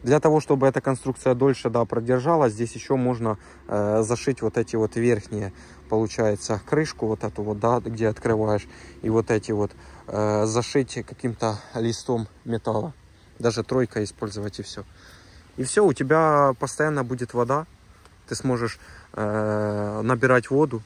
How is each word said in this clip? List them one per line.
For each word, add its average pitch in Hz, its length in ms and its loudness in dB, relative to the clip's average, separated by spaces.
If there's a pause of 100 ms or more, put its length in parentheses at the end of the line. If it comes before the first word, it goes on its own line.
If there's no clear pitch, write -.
Для 131 180 4
того, 156 200 6
чтобы 135 260 2
эта 131 140 4
конструкция 131 540 -2
дольше, 127 360 2
да, 117 140 2
продержалась, 123 680 2
здесь 113 200 -4
еще 135 220 -2
можно, 117 400 0 (320)
э, 104 340 2
зашить 120 400 -2
вот 110 140 -2
эти 117 200 -2
вот 110 200 0
верхние, 107 560 0 (380)
получается, 107 760 0
крышку 151 400 0
вот 107 180 -4
эту 104 180 -6
вот, 104 180 -4
да, 117 200 2
где 110 280 -2
открываешь, 107 580 0 (360)
и - 80 -2
вот 113 200 2
эти 110 220 0
вот, 104 200 0 (360)
э, 107 380 0
зашить 120 480 -2 (120)
каким-то 110 520 -4 (160)
листом 113 520 -2 (200)
металла. 117 480 -2 (440)
Даже 117 240 0
тройка 123 400 0
использовать, 104 580 -8
и - 20 -12
все. 101 220 -14 (760)
И 131 60 -4
все, 208 220 2
у 156 60 4
тебя 147 640 4
постоянно 147 460 -2
будет 123 300 -6
вода. 131 320 0 (640)
Ты 123 80 -6
сможешь, 120 420 -2 (360)
э, 107 880 -2
набирать 127 480 2
воду. 135 360 2